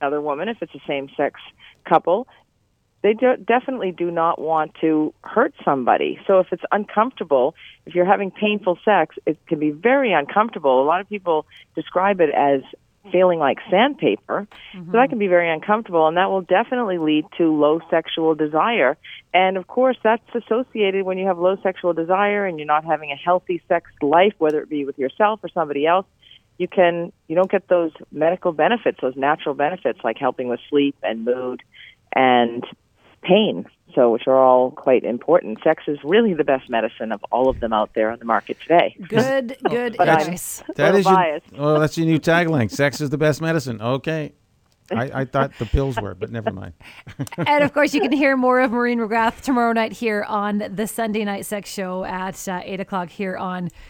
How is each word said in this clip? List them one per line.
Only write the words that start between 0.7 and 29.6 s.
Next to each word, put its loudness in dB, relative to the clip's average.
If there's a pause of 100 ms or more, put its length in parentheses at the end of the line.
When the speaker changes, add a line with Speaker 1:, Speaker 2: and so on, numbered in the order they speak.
Speaker 1:
a -18
same-sex -4 (480)
couple, 2 (720)
they 2
de-, 2
definitely -2
do -4
not 0
want -2 (100)
to 2 (100)
hurt -2 (100)
somebody. 0
So 6
if 0
it's -8
uncomfortable, 0 (320)
if -12
you're 2
having 2
painful -2
sex, 2
it -2
can -2
be 0
very 0
uncomfortable. 2
A 0
lot 0
of -14
people -4 (280)
describe -2
it 4
as 2 (520)
feeling 4
like 0 (120)
sandpaper. 0 (260)
Speaker 2:
Mm-hmm. -14
Speaker 1:
So 0
that 4
can -4
be 0
very 2
uncomfortable, 0
and 0
that 2
will -2
definitely -2
lead 0 (100)
to 2
low 2 (100)
sexual 0
desire. 0 (380)
And 2
of -8
course, 0
that's 2 (120)
associated -2
when -4
you -4
have 0
low 2
sexual -2
desire 0
and -6
you're -10
not 2
having -4
a -8
healthy -2
sex -2 (100)
life, 4
whether 0
it -14
be -4
with -8
yourself 0
or -10
somebody -2
else. 2 (500)
You -4
can, 2 (160)
you -6
don't 4
get 0
those 2 (180)
medical 0
benefits, 0
those -2
natural -2
benefits -4